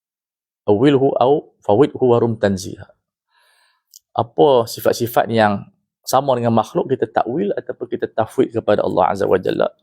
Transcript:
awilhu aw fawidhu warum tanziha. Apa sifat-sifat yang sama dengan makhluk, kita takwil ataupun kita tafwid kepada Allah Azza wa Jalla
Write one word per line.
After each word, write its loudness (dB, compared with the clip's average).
awilhu 2
aw 4
fawidhu 2
warum 2
tanziha. -4
Apa 2
sifat-sifat -2
yang 0
sama 0
dengan 0
makhluk, -2
kita -2
takwil -2
ataupun -10
kita -8
tafwid -4
kepada -2
Allah 0
Azza -2
wa 2
Jalla -2